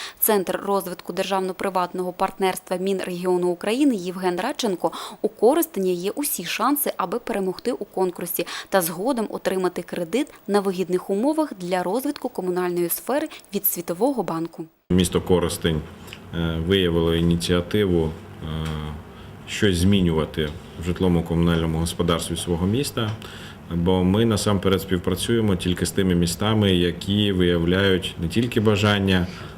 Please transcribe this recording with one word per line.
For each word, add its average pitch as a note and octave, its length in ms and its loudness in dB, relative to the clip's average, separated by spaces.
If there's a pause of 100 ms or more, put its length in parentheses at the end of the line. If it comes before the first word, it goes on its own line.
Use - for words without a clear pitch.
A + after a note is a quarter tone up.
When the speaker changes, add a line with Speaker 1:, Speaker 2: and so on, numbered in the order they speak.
(200)
Speaker 1:
Центр F#3 460 2
розвитку F3+ 480 -2
державно-приватного F#3 1000 -2
партнерства F#3 640 -2
Мінрегіону F3+ 720 0
України A3+ 480 2
Євген F3+ 440 -2
Радченко, G3 520 -2 (300)
у - 80 0
Коростені G#3 680 2
є F3+ 160 -4
усі C#4+ 340 -4
шанси, B3 520 0
аби F#3 220 -2
перемогти F#3+ 520 -2
у G#3 140 -6
конкурсі F3+ 600 -2 (240)
та G3 120 4
згодом G3+ 480 -2
отримати F#3 520 -2
кредит G3 460 -2 (200)
на G3+ 120 4
вигідних F#3 500 -2
умовах D4 500 0
для F3+ 240 -2
розвитку B3+ 460 -4
комунальної F3+ 600 -2
сфери D4 400 -2 (260)
від G3 100 -4
Світового G3 580 -2
банку. E3 420 -6 (240)
Speaker 2:
Місто F2+ 320 2
Коростень, E2 600 2 (540)
е, E2 220 -2 (100)
виявило E2+ 480 4
ініціативу, E2+ 920 2 (340)
е, D#2+ 240 -6 (800)
щось F#2+ 300 2
змінювати E2 720 2 (320)
в E2 40 -6
житловому F2 380 2
комунальному E2 560 2
господарстві E2+ 580 0
свого F2 280 -2
міста, A2+ 460 -2 (640)
бо F2+ 280 2
ми G2+ 220 4
насамперед G2 560 2
співпрацюємо F#2+ 720 0
тільки F2+ 300 0
з - 60 -4
тими F#2 240 2
містами, G2+ 560 2
які F#2 600 2
виявляють F2+ 880 2
не E2+ 60 -2
тільки A#2 320 0
бажання, G2 680 4 (300)